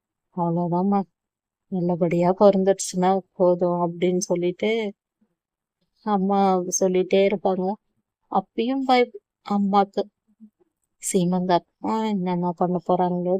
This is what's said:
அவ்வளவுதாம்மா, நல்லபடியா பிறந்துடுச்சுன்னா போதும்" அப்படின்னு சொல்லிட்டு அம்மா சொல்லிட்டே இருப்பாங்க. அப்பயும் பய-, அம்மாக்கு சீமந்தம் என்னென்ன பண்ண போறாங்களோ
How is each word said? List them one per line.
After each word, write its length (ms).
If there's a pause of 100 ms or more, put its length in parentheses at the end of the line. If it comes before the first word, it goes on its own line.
(360)
அவ்வளவுதாம்மா, 640 (720)
நல்லபடியா 640
பிறந்துடுச்சுன்னா 800 (220)
போதும்" 480
அப்படின்னு 420
சொல்லிட்டு 480 (1300)
அம்மா 340 (340)
சொல்லிட்டே 500
இருப்பாங்க. 420 (680)
அப்பயும் 540
பய-, 280 (320)
அம்மாக்கு 560 (1000)
சீமந்தம் 600 (400)
என்னென்ன 480
பண்ண 260
போறாங்களோ 600